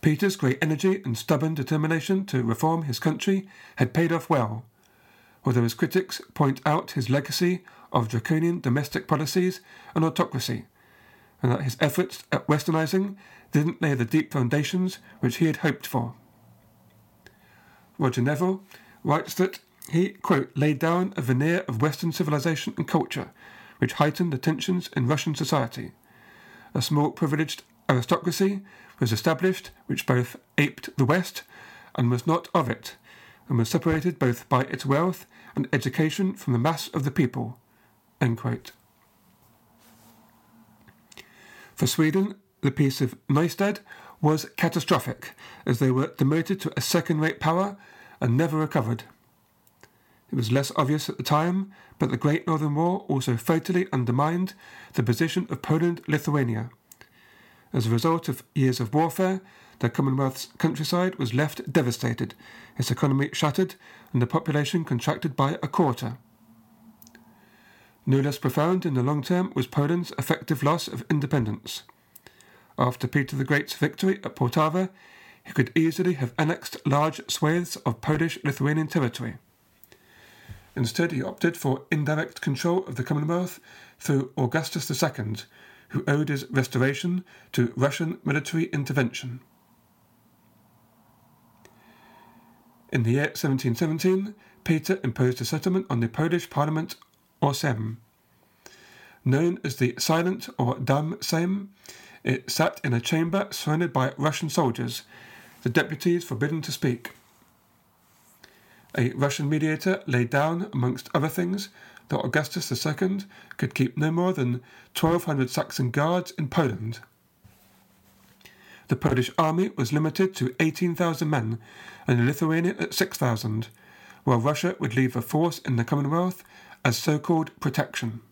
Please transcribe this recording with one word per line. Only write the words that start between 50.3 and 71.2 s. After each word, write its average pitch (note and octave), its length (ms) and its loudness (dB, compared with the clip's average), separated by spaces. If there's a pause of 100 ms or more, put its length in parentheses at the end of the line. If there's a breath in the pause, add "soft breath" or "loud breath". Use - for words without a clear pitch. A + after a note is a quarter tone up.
It - 20 -4
was A#2 160 0
less C3+ 240 2
obvious D3+ 340 0
at - 100 -6
the C3+ 40 -6
time, F3 480 2 (300 loud breath)
but C3+ 100 2
the C3 60 -2
Great D3 300 0
Northern D#3 280 0
War F3 340 0
also C3 280 0
fatally F3 560 2
undermined D3 600 0 (400 loud breath)
the B2+ 100 2
position D#3+ 440 0
of - 140 -8
Poland-Lithuania. D3 1080 0 (1000 soft breath)
As A#2 140 0
a A2 40 0
result D#3+ 380 2
of C3 140 -6 (120)
years C3 260 2
of A2+ 120 -4
warfare, F#3 480 2 (380 loud breath)
the A#2+ 100 2
Commonwealth's C3+ 600 0 (100)
countryside F3 580 0
was A#2+ 160 -4
left C#3+ 400 -2
devastated, A#2+ 600 0 (420 loud breath)
its - 140 -2
economy C#3 420 2
shattered, F3+ 440 0 (360 loud breath)
and A#2+ 80 2
the A#2+ 60 4
population D#3 580 0
contracted D3 520 -2
by C#3+ 260 2
a C#3 60 -4
quarter. B2 500 0 (1900 loud breath)
No C3+ 160 4
less C#3 180 0
profound E3+ 460 2
in D#3 100 0
the B2+ 80 2
long C#3+ 200 0
term F3+ 320 0
was B2 120 0
Poland's E3 520 0
effective C#3 440 -2
loss D3+ 260 2
of - 200 -8
independence. C3 760 -2 (920 loud breath)